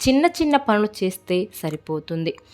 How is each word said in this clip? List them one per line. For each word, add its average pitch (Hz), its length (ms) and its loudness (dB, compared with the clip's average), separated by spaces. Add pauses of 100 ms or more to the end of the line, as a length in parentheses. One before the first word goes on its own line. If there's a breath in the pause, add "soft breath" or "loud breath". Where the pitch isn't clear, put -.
చిన్న 269 220 4
చిన్న 320 300 2
పనులు 214 340 2 (140)
చేస్తే 185 520 -2
సరిపోతుంది. 160 760 -6 (200 loud breath)